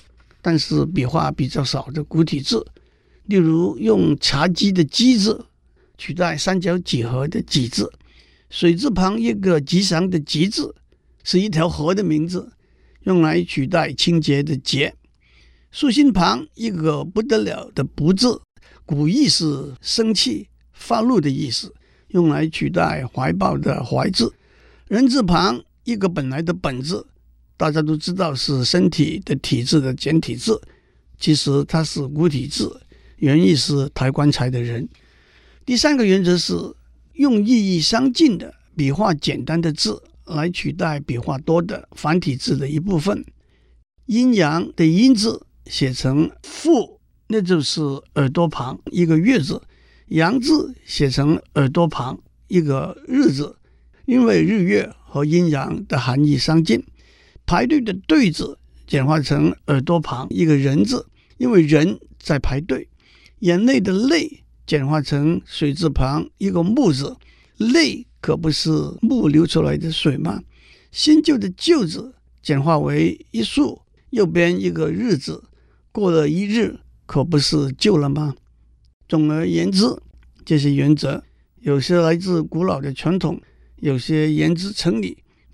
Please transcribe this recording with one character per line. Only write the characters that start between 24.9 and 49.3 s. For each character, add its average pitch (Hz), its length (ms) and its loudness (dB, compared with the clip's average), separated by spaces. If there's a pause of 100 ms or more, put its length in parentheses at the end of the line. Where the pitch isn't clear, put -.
字 254 160 2
旁 185 400 2 (220)
一 233 120 -4
个 190 120 -2
本 156 200 -4
来 139 140 -6
的 170 100 -4
本 135 300 -6
字， 170 240 -8 (500)
大 160 140 0
家 156 100 0
都 156 160 -2
知 175 160 -6
道 175 220 -2
是 131 300 -2
身 180 260 2
体 - 340 0
的 151 120 -4
体 120 260 -2
字 147 180 2
的 131 140 -4
简 160 260 0
体 123 140 -6
字， 165 260 -2 (580)
其 156 160 2
实 139 300 0
它 160 180 -2
是 147 240 -6
古 147 220 0
体 139 180 -2
字， - 360 -6 (340)
原 147 240 4
意 185 140 6
是 139 400 -2
抬 131 160 0
棺 147 200 2
材 123 200 -2
的 123 100 -4
人。 120 260 -6 (800)
第 247 120 -2
三 294 200 2
个 240 80 2
原 190 180 4
则 180 140 4
是 180 180 -4 (600)
用 233 320 2
意 208 300 2
义 160 40 0
相 247 320 0
近 254 240 2
的 - 160 -12 (240)
笔 139 140 0
画 180 240 0
简 143 280 -4
单 156 160 -2
的 165 140 -2
字 208 300 -6 (240)
来 160 240 -4
取 147 220 -6
代 160 260 -4
笔 135 180 -8
画 131 220 -6
多 165 240 0
的 - 300 -10
繁 160 260 -2
体 143 180 -2
字 139 200 -2
的 135 120 -4
一 151 120 -2
部 185 180 -2
分。 190 260 -4 (840)
阴 247 280 2
阳 165 400 2
的 170 100 2
阴 208 300 6
字 214 320 -2 (200)
写 131 260 -4
成 135 360 0 (140)
父， - 580 -2 (280)
那 220 120 0
就 175 200 2
是 143 200 -4 (360)
耳 139 120 2
朵 170 200 2
旁 131 320 -8 (100)
一 175 160 2
个 160 100 4
月 214 220 4